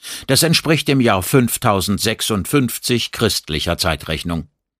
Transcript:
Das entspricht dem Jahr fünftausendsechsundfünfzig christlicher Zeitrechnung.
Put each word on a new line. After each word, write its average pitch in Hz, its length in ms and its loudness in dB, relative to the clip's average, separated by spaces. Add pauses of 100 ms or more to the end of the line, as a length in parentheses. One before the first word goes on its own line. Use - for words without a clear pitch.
(260)
Das 135 160 2
entspricht 160 440 2
dem 139 140 4
Jahr 104 220 4
fünftausendsechsundfünfzig 110 1900 0
christlicher 85 680 -2
Zeitrechnung. 82 720 -4 (320)